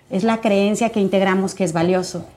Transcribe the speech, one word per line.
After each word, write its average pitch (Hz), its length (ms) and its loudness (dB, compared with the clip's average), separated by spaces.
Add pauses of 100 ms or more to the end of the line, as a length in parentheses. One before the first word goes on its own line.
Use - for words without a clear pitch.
es 190 140 -4
la 226 180 0
creencia 208 480 2
que 220 100 -4
integramos 190 560 2
que 196 80 -2
es 165 100 -2
valioso. 180 520 -2 (120)